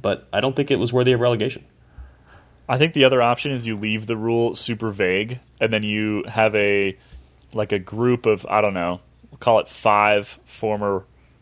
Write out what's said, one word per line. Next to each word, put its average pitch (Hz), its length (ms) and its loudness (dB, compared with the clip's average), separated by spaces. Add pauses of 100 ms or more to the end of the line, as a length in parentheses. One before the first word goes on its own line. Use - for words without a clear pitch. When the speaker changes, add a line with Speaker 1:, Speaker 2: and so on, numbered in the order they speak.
Speaker 1:
but - 320 -4
I 101 80 -6
don't 131 160 -4
think 143 160 -2
it 104 80 0
was 120 120 -2
worthy 127 200 2
of 120 80 0
relegation. 117 440 -2 (1040)
Speaker 2:
I 127 100 0
think 165 160 0
the 139 100 4
other 127 180 6
option 120 300 0
is 117 160 -6
you 110 80 -4
leave 107 320 -4
the 117 80 -2
rule 117 400 0
super 113 320 -4
vague, 101 500 -2 (220)
and 110 120 -2
then 107 120 -2
you 107 420 -4
have 110 300 2
a, 101 400 2 (580)
like, 107 160 -4
a 104 80 0
group 117 480 -2
of, 107 240 2
I 104 100 4
don't 104 140 2
know, 90 260 -4 (300)
we'll - 80 -20
call 110 220 4
it - 80 -2
five 104 760 2
former 104 600 -4 (380)